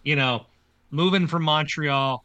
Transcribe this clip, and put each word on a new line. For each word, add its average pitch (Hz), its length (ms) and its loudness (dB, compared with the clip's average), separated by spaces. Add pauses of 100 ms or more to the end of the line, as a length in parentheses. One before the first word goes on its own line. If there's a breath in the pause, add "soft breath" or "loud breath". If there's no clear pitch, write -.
You 147 120 0
know, 127 300 0 (440)
moving 180 360 2
from 165 160 -2
Montreal 147 840 0